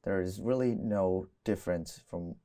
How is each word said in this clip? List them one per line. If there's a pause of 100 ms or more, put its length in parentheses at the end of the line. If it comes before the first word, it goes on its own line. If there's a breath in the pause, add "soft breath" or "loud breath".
there
is
really
no (160)
difference
from (100)